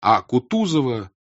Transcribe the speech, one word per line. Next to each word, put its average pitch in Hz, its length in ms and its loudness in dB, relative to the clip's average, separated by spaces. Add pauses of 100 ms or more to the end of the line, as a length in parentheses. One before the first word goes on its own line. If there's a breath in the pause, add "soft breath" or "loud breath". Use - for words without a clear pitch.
а 101 180 2
Кутузова, 135 920 -2 (120)